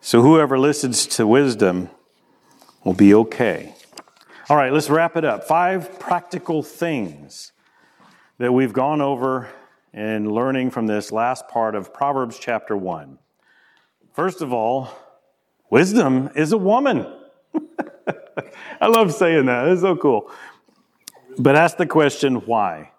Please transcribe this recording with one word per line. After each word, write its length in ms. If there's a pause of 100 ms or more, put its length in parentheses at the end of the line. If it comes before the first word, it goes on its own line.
So 200
whoever 380
listens 480
to 200
wisdom 640 (960)
will 80
be 220
okay. 600 (760)
All 60
right, 160
let's 180
wrap 260
it 80
up. 200
Five 540
practical 640
things 920 (880)
that 140
we've 200
gone 280
over 480 (460)
in 360
learning 400
from 180
this 220
last 380
part 260
of 200
Proverbs 440
chapter 380
one. 420 (960)
First 300
of 100
all, 380 (800)
wisdom 640
is 180
a 60
woman. 480 (480)
<laughs> 1300
I 80
love 240
saying 340
that. 220
It's 140
so 120
cool. 360 (1080)
But 160
ask 220
the 100
question, 600
why? 520